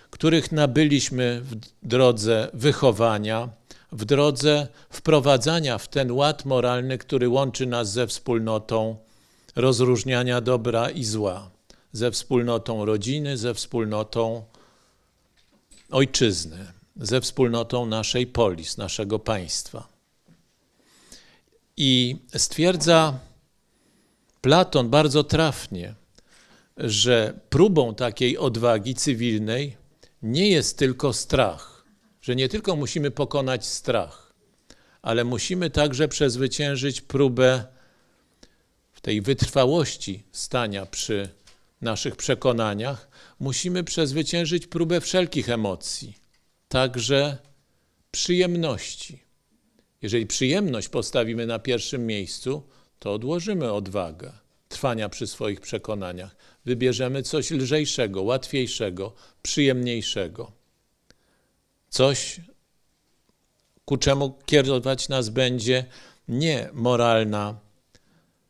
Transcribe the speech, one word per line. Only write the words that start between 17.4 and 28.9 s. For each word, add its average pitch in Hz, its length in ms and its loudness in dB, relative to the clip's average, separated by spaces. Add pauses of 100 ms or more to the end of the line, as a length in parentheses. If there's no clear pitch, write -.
naszej 113 420 -2
polis, 92 500 0
naszego 104 420 -4
państwa. 104 680 -6 (1900)
I 127 360 4 (200)
stwierdza 160 840 4 (1200)
Platon 139 480 4
bardzo 147 340 4
trafnie, 110 720 -2 (840)
że 113 640 2 (100)
próbą 143 460 4
takiej 123 420 0
odwagi 117 580 2